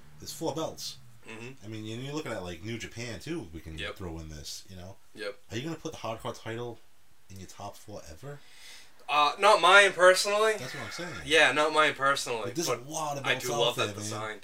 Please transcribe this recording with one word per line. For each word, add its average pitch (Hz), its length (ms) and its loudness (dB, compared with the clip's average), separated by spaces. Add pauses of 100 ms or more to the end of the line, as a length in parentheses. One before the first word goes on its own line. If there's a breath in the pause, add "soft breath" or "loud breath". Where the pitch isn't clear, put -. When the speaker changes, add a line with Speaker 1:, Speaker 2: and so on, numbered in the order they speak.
(220)
Speaker 1:
it's - 120 -12
four 151 200 -4
belts. - 440 -6 (300)
Speaker 2:
Mm-hmm. 117 380 -14
Speaker 1:
I - 20 -12
mean, 110 180 -8
you're 123 280 -8
looking 143 180 -6
at, 98 120 -6
like, 87 200 -10
New 113 140 -6
Japan, 113 420 -10
too. 147 340 -8
We 82 60 -12
can 80 200 -12
Speaker 2:
Yep. - 160 -8
Speaker 1:
throw 82 240 -8
in 80 100 -12
this, 76 400 -12
you 95 60 -16
know? 92 200 -14 (200)
Speaker 2:
Yep. 104 200 -8 (160)
Speaker 1:
Are 107 60 -8
you 123 60 -4
gonna 160 120 -6
put 160 160 -10
the - 80 -12
hardcore 113 400 -8
title 113 400 -8 (520)
in 95 80 -14
your 90 80 -12
top 101 300 -14
four 101 240 -14 (100)
ever? 139 280 -14 (720 loud breath)
Speaker 2:
Uh, 147 300 6
not 202 220 8
mine 190 320 10
personally. 202 640 6
Speaker 1:
That's 175 160 -8
what 135 100 -8
I'm 101 80 -10
saying. 175 180 -8 (160)
Speaker 2:
Yeah, 147 280 6
not 151 180 2
mine 151 220 4
personally. 135 500 0
Speaker 1:
But 101 120 -8
there's 160 120 -2
Speaker 2:
But 120 180 -2
Speaker 1:
a 147 60 -12
lot 156 260 -4
of 135 80 -8
Speaker 2:
I 123 100 2
Speaker 1:
belts 123 120 -4
Speaker 2:
do 123 60 -2
Speaker 1:
out 120 60 0
Speaker 2:
love 120 180 2
Speaker 1:
there, 113 100 0
Speaker 2:
that 101 80 -8
Speaker 1:
man. 104 80 -8
Speaker 2:
design. 107 400 -6